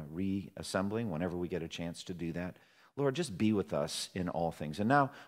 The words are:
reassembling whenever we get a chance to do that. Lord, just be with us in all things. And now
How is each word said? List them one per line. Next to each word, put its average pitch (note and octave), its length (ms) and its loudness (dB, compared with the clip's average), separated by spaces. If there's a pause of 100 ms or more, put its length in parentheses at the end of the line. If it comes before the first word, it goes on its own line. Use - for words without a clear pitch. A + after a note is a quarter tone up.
(120)
reassembling G2 960 0
whenever E2+ 260 0
we F2 120 -2
get E2 140 -2
a E2 60 -6
chance E2+ 360 -6
to F#2+ 100 -8
do E2 180 -4
that. F2 240 -6 (420)
Lord, C#3 160 4
just C3 220 -4
be G#2+ 160 6
with F#2+ 220 2
us - 400 0
in F2+ 160 0
all E2 200 0
things. D#2 300 -4
And G#2+ 80 2
now C#3 220 6 (180)